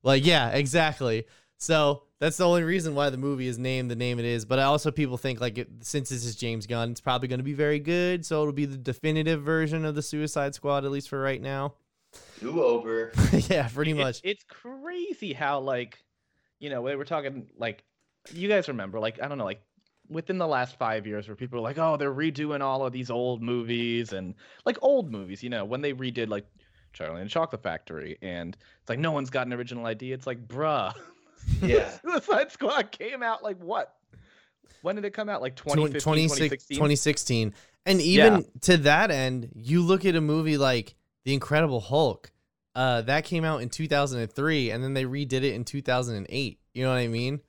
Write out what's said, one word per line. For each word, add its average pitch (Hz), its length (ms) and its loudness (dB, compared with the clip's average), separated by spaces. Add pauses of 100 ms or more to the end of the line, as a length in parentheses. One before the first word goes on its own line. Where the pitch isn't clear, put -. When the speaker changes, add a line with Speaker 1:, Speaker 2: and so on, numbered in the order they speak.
Speaker 1:
Like, 135 220 4
yeah, 147 260 4
exactly. 135 760 0 (320)
So 147 440 2 (160)
that's 160 180 0
the 180 100 4
only 175 160 6
reason 160 320 0
why 143 160 2
the 131 60 -6
movie 131 320 -2
is 117 100 -4
named 127 320 -2
the 120 60 -4
name 123 220 -2
it 117 60 -2
is. 117 200 -2
But 123 140 0
also 147 320 4
people 131 260 -2
think, 123 240 -4
like, 117 180 -4
it, 123 100 -8 (120)
since 135 300 -4
this 123 140 -6
is 117 120 -6
James 113 300 -4
Gunn, 117 260 -2
it's - 80 -10
probably 127 280 -2
gonna 127 140 -4
be 139 120 -4
very 147 240 0
good. 175 480 0
So 156 160 0
it'll 147 100 0
be 143 140 -2
the 135 100 -8
definitive 151 680 -2
version 160 420 0
of 151 100 -2
The 151 80 -2
Suicide 147 520 -2
Squad, 143 300 -2
at 139 60 -2
least 139 180 -6
for 139 120 -6
right 135 200 -2
now. 139 340 -6 (680)
Speaker 2:
Do 143 220 -2
over. 113 500 0 (100)
Speaker 1:
<laughs> - 100 6 (160)
Yeah, 147 200 2
pretty 147 240 0
Speaker 3:
It's, 151 60 0
Speaker 1:
much. 131 260 0
Speaker 3:
it's 202 200 -4
crazy 277 880 -10
how, 139 280 0
like, 123 380 -4 (600)
you 147 120 -12
know, 127 120 -4
we 135 140 -2
were 139 100 -6
talking, 139 500 -6
like, 113 260 -6 (500)
you 175 160 -4
guys 202 200 2
remember, 110 320 -6
like, 110 200 -4
I 131 80 -4
don't 143 100 -8
know, 113 60 -4
like, 98 180 -6 (460)
within 165 300 -6
the 175 80 0
last 127 320 0
five 110 280 -2
years 104 200 -8
where 107 100 -14
people 123 220 -8
are 117 40 -4
like, 139 160 -6
"Oh, 160 180 2
they're 143 180 -2
redoing 147 460 -2
all 135 260 0
of 123 60 -4
these 123 180 -8
old 120 320 -2
movies," 117 720 -2
and, 92 220 -8 (320)
like, 247 160 0
old 254 280 4
movies, 98 320 -10
you 123 80 -8
know, 110 140 -4
when 123 160 -4
they 143 140 -2
redid, 123 340 -4
like, 104 180 -6 (460)
Charlie 82 300 -10
and 101 80 -8
the - 20 -10
Chocolate 160 300 -2
Factory, 78 600 -8
and 87 340 -8 (240)
it's - 100 -20
like, 117 100 -2
no 160 120 0
one's 135 180 -4
got 131 160 -2
an 123 80 -6
original 120 320 -8
idea. 127 280 -6
It's 131 120 -10
like, 120 200 -8
bruh. 135 520 -2
<laughs> - 120 -20 (500)
Speaker 2:
Yeah. - 300 4
Speaker 3:
<laughs> - 120 -18
Suicide 302 500 0
Squad 285 400 0
came 247 300 -8
out, 226 200 -2
like, 202 160 -6
what? 175 360 -4 (880)
When 190 140 -2
did 208 80 -6
it 202 80 -4
come 208 160 -6
out? 185 140 -4
Like, 131 140 -4
Speaker 1:
Twen-, 147 200 0
Speaker 3:
twenty 151 160 4
fifteen, 147 100 -2
Speaker 1:
twenty-six, 156 360 4
Speaker 3:
twenty 151 100 2
sixteen? 139 300 -4
Speaker 1:
twenty 147 180 4
sixteen. 117 580 0 (320)
And 190 140 6
Speaker 3:
Yeah. 180 260 8
Speaker 1:
even 208 180 8 (180)
to 180 160 8
that 156 320 6
end, 131 440 0
you 143 280 2
look 190 220 4
at 185 120 4
a 165 40 4
movie 156 380 2
like 127 360 2 (300)
The 135 100 2
Incredible 143 460 2
Hulk. 127 500 0 (440)
Uh, 127 280 2
that 139 220 0
came 165 200 0
out 156 180 0
in 123 60 -6
two 160 180 -4
thousand 143 340 0
and 113 120 -4
three, 143 380 0
and 117 120 -4
then 135 120 -4
they 135 100 -2
redid 135 280 -4
it 131 220 2
in 117 100 -4
two 139 180 -6
thousand 127 340 0
and 98 140 -6
eight. 123 280 -6 (160)
You 127 100 -2
know 131 60 2
what 127 80 2
I 120 100 0
mean? 123 400 -2